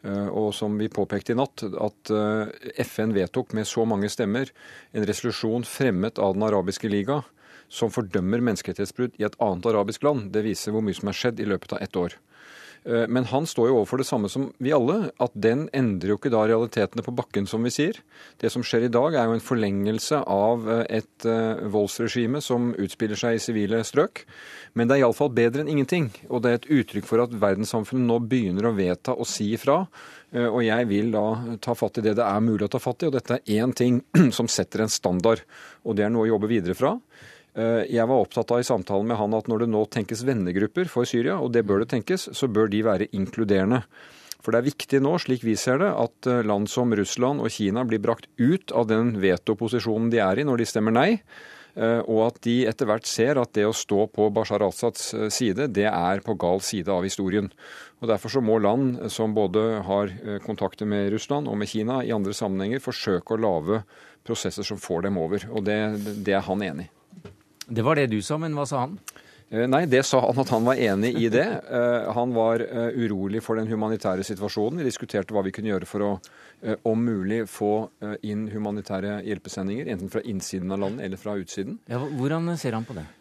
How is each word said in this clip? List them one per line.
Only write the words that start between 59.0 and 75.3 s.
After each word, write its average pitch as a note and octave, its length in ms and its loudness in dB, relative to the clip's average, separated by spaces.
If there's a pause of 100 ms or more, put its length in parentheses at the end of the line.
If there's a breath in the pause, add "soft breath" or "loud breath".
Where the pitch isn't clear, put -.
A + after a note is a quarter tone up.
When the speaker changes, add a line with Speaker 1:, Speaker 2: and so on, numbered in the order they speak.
Speaker 1:
som A2 220 -2
både G#2+ 500 0
har, G2 300 0
eh, G2+ 320 -10
kontakter G#2 420 -4
med G2+ 240 0
Russland C#3+ 380 -4
og A2 80 -4
med G#2 120 -2
Kina A#2+ 360 -2
i A2 80 -2
andre G2+ 240 -2
sammenhenger G2+ 480 -4
forsøke G#2+ 480 -2
å A2 80 -2
lage G2 420 0 (440 loud breath)
prosesser G#2+ 360 -6
som G2+ 140 -6
får F2 280 -4
dem G2 120 0
over, F2 240 -2 (100)
og A2 140 -4
det, G#2 580 -2
det G2 120 2
er G2 80 2
han G2 180 -2
enig F2 240 -6
i. - 60 -18 (760)
Speaker 2:
Det A2+ 160 -4
var D3 160 2
det B2+ 140 2
du G#2 100 0
sa, D3+ 160 -4
men D#3+ 160 -4
hva C#3+ 80 -4
sa B2+ 220 -2
han? D#3 80 -8 (580 loud breath)
Speaker 1:
Eh, A2+ 160 0
nei, C3 140 4 (100)
det B2+ 160 6
sa C3 160 4
han B2 160 2
at C3 160 0
han A2+ 80 2
var C3 160 4
enig A2 400 2
i A#2 80 2
det. A#2 160 4 (220)
<laughs> - 120 -10
Eh, A#2+ 380 2
han B2 160 0
var, A2+ 320 2
eh, A#2 320 -2
urolig G#2 480 -2
for A2+ 160 -2
den A2 80 -2
humanitære G#2+ 560 -2
situasjonen. G#2 560 -4
Vi D3 80 -2
diskuterte G#2+ 480 -4